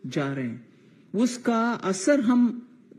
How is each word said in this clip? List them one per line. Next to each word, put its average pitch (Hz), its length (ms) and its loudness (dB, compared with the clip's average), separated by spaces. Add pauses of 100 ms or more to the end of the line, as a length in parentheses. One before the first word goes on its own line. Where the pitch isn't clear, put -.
जा 139 260 -4
रहे 135 120 -4
हैं। 117 220 -10 (480)
उसका 233 580 0
असर 220 480 0
हम 240 480 2 (300)